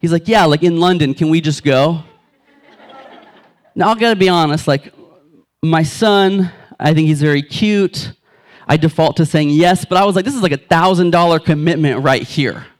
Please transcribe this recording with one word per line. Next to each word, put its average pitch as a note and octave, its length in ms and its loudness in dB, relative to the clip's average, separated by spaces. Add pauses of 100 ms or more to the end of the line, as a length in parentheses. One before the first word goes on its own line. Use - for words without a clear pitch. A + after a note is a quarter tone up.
He's E3 120 -2
like, E3+ 160 -4
"Yeah, G#3+ 160 4
like, D3+ 180 2
in E3+ 180 0
London, E3+ 340 0
can D#3 160 -2
we D#3+ 100 2
just D3+ 240 -4
go?" D3 380 0 (1700)
Now, F#3 160 0
I A3+ 40 2
gotta A3+ 220 0
be F#3 120 2
honest, D#3+ 400 0
like, C#3+ 240 -2 (680)
my D#3+ 200 0
son, G3 680 0 (280)
I D3+ 140 0
think D#3 160 2
he's D3+ 140 0
very D3 200 0
cute. G3+ 680 -4 (560)
I D3 80 2
default D#3+ 400 0
to E3 100 0
saying D3+ 240 -2
yes, F3 340 2
but F#3 120 -2
I G3 80 2
was G3+ 120 0
like, F#3+ 80 -2
"This C#4 100 -6
is, B3 80 -4
like, E3+ 100 0
a C#3 60 -4
thousand F3 520 0
dollar E3+ 280 2
commitment D3+ 640 -2
right C3+ 200 0
here." - 440 -6 (120)